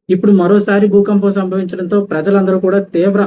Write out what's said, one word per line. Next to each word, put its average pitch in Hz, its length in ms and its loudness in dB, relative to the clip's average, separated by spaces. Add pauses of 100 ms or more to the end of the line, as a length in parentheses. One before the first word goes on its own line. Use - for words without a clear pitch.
ఇప్పుడు 185 220 2
మరోసారి 202 560 2
భూకంపం 202 440 2
సంభవించడంతో 185 720 -4
ప్రజలందరూ 190 580 0
కూడా 190 200 0
తీవ్ర 196 480 0